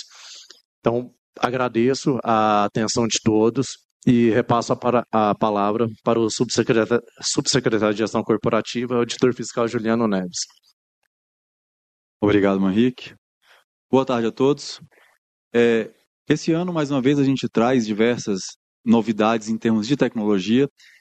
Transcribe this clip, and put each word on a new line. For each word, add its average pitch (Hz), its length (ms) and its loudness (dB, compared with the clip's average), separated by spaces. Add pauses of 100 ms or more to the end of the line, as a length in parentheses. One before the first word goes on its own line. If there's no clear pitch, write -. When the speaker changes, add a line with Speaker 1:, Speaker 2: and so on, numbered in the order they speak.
(800)
Speaker 1:
Então, 123 300 -2 (280)
agradeço 123 840 0
a 107 420 2
atenção 113 420 -2
de 107 160 -2
todos 110 460 2 (380)
e 117 240 6
repasso 120 420 0
a 123 40 -2
para-, 120 360 0
a 104 220 2
palavra 107 520 0 (180)
para 117 160 2
o 110 100 0
subsecreta-, 117 720 0 (180)
subsecretário 110 720 0
de 101 40 -8
Gestão 110 240 -2
Corporativa, 117 760 -2
auditor 120 380 0
fiscal 120 320 -4
Juliano 113 400 0
Neves. 95 320 -4 (1800)
Speaker 2:
Obrigado, 101 400 2
Manrique. 104 560 0 (760)
Boa 131 160 2
tarde 117 200 -2
a 107 60 -4
todos. - 480 -2 (760)
É, 117 360 2 (380)
esse 156 220 -2
ano, 175 220 -2
mais 151 180 -2
uma 139 120 -2
vez, 143 160 2
a 139 60 2
gente 135 220 0
traz 117 380 2
diversas 107 560 -2 (420)
novidades 110 680 0
em 110 80 -4
termos 110 280 0
de 139 120 0
tecnologia. 110 680 0 (340)